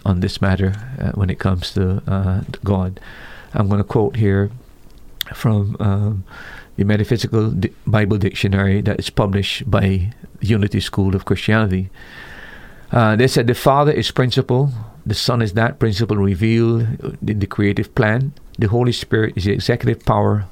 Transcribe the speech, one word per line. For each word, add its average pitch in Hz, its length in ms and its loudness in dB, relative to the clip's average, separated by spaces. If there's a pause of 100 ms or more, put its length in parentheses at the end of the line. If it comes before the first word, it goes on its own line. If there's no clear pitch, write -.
on 92 140 2
this 95 220 -2
matter, 95 340 2 (240)
uh, - 120 -2
when 98 180 0
it 92 100 -4
comes 95 340 -2
to, 95 340 0
uh, 95 340 0 (220)
God. 95 360 0 (540)
I'm 104 160 0
gonna 101 140 2
quote 107 340 0
here 101 340 2 (840)
from, 104 460 0
um, 101 440 0 (540)
the 98 80 0
Metaphysical 107 680 2
Di-, 95 220 -2 (120)
Bible 107 320 2
Dictionary 98 640 0
that 101 180 0
is - 100 -8
published 98 600 -2
by 95 420 2 (280)
Unity 101 400 2
School 95 360 0
of 95 100 -4
Christianity. 95 640 0 (1000)
Uh, 110 240 4
they 120 120 4
said, 123 200 2
"The 120 80 2
Father 147 360 4
is - 180 -2
principle, 131 640 0 (340)
the 104 100 -2
Son 123 260 2
is 104 120 0
that 113 260 0
principle 110 380 0
revealed 113 640 2 (460)
in 107 120 -2
the 101 80 0
creative 101 480 -2
plan, 117 380 2 (240)
the 104 100 0
Holy 120 240 2
Spirit 110 440 -2
is 92 100 -2
the 101 60 2
executive 117 540 -2
power 104 460 2